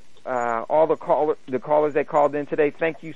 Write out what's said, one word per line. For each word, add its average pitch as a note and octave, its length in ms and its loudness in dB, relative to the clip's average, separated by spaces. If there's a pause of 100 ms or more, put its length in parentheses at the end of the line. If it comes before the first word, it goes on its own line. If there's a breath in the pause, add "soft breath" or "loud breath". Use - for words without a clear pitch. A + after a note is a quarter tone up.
(240)
uh, A#2+ 440 -2
all D#3 180 4
the D3+ 100 0
caller-, D3+ 420 0 (100)
the B2+ 100 -4
callers D3+ 360 2
that C#3+ 140 0
called D3 260 2
in D3 120 -4
today, D3+ 240 0
thank E3 320 -4
you D#3+ 140 -14